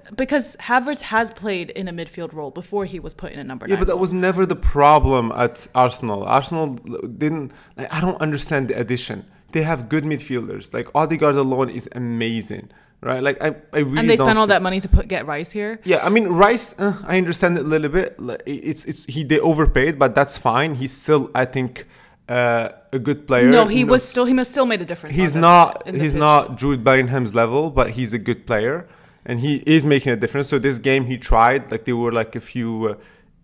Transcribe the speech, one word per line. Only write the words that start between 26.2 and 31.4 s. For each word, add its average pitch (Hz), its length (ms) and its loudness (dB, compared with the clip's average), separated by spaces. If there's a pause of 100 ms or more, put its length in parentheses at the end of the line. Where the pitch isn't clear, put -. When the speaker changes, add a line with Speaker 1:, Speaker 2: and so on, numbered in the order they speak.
Speaker 2:
not 151 360 4
Jude 131 280 -2
Bellingham's 127 500 2
level, 120 360 0
but 131 200 0
he's 110 220 -6
a 120 60 -4
good 113 280 -4
player. 120 420 -2 (380)
And 123 140 -6
he 143 160 -2 (100)
is 151 200 4
making 139 260 2
a 117 40 0
difference. 135 320 -4
So 143 100 0
this 127 200 -2
game 131 280 0
he 127 100 -6
tried, 123 540 2